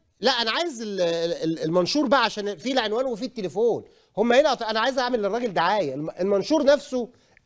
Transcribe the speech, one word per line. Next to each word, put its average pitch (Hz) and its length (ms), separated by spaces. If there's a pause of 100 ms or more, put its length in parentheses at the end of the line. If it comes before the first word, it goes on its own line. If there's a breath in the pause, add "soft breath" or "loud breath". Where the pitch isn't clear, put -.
(200)
لا، 208 100
أنا 233 200
عايز 269 320
ال-، 202 180
ال-، 170 320
ال-، 156 320
المنشور 180 420
بقى، 247 180
عشان 202 320
فيه 240 160
العنوان 240 340
وفيه 240 200
التليفون. 196 580 (320 soft breath)
هم 233 160
هنا 269 220
قط-، - 80
أنا 220 180
عايز 254 180
أعمل 247 200
للراجل 214 340
دعاية. 170 420
الم-، 151 160
المنشور 196 540
نفسه 254 460 (360 soft breath)